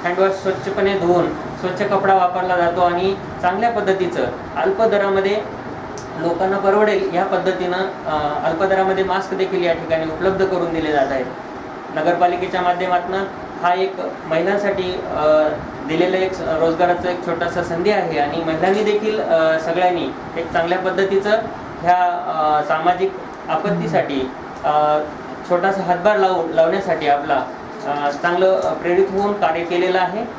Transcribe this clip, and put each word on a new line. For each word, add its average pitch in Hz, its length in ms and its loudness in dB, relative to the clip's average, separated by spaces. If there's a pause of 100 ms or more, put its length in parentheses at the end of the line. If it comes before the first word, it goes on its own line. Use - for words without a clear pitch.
हँडवॉश 190 280 2
स्वच्छपणे 196 680 -2
धुवून, 170 340 4
स्वच्छ - 480 -6
कपडा 196 320 2
वापरला 180 440 2
जातो 170 240 2
आणि 180 340 2 (260)
चांगल्या 208 300 2
पद्धतीचं 190 540 0 (320)
अल्प 190 240 0
दरामध्ये 196 600 2 (760)
लोकांना 175 400 0
परवडेल 196 560 2
या 185 120 0
पद्धतीनं, 180 520 -2 (300)
अ, 151 400 -2
अल्प 165 160 0
दरामध्ये 190 400 2
मास्क 190 300 -2
देखील 185 300 -2
या 170 100 2
ठिकाणी 160 320 -2
उपलब्ध 185 400 0
करून 175 280 -2
दिले 156 180 -2
जात 139 180 2
आहेत. 131 160 -2 (680)
नगरपालिकेच्या 175 680 0
माध्यमातून 180 540 0 (480)
हा 180 100 4
एक 190 220 0 (320)
महिलांसाठी, 185 720 0 (120)
अ, 151 360 4 (400)
दिलेलं 180 300 2
एक 185 160 0
स-, - 80 -8
रोजगाराचं 165 680 2
एक 175 160 -4
छोटासा 170 380 -2
संधी 175 260 0
आहे 170 300 0
आणि 147 240 0
महिलांनी 180 400 2
देखील, 214 380 0
अ, 160 380 2
सगळ्यांनी 170 460 0 (320)
एक 165 140 -6
चांगल्या 175 260 0
पद्धतीचं 190 540 0 (500)
ह्या, 180 220 6 (240)
अ, 151 400 2
सामाजिक 175 460 2 (360)
आपत्तीसाठी, 160 840 0 (320)
अ, 151 360 2 (500)
छोटासा 190 320 2
हातभार 180 360 2
लावू-, 180 360 2
लावण्यासाठी 165 540 2
आपला, 143 360 2 (420)
अ, 143 240 -2 (120)
चांगलं, 180 380 4
अ, 135 140 0
प्रेरित 180 380 2
होऊन 202 220 0
कार्य 170 300 0
केलेलं 185 360 0
आहे. 190 260 -2 (140)